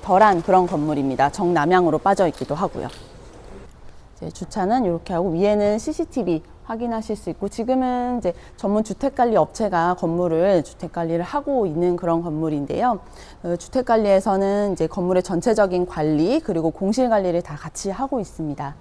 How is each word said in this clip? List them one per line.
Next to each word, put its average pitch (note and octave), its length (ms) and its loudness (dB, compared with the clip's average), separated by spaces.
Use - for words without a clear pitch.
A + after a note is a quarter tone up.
덜한 G3 400 4
그런 F#3 240 4
건물입니다. C#3+ 640 0
정남향으로 F3 680 2
빠져 G3 300 2
있기도 C#3+ 260 -4
하고요. F3 340 -4
이제 E3 140 -12
주차는 G#3 560 -2
이렇게 E3+ 260 -4
하고, F3 180 0
위에는 G#3 480 2
씨씨티비 D#4 640 -4
확인하실 A3+ 520 -6
수 F#3 140 -10
있고, G3 180 -6
지금은 B3 720 -2
이제 F3+ 160 -2
전문 G#3 280 0
주택관리 A#3+ 520 0
업체가 F3 580 2
건물을 E3+ 720 2
주택관리를 E3+ 580 -4
하고 C#4 440 -2
있는 F3 300 0
그런 E3+ 260 0
건물인데요. D#3+ 760 -2
어, F3 120 -2
주택관리에서는 G3+ 1160 2
이제 E3 140 0
건물의 F3+ 360 0
전체적인 F#3 640 2
관리, D#3+ 540 2
그리고 E3 300 -2
공실 A3 380 0
관리를 F#3 340 2
다 D3+ 120 -12
같이 E3 360 -8
하고 C4 300 -4
있습니다. D3 600 -8